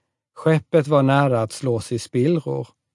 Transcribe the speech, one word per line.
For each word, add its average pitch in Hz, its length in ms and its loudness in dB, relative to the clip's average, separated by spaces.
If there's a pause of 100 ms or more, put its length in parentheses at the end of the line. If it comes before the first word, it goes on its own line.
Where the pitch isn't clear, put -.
(340)
"Skeppet 160 520 0
var 147 160 2
nära 135 400 2
att 110 100 -6
slås 117 400 -6
i 120 60 -2
spillror." 123 720 -4 (260)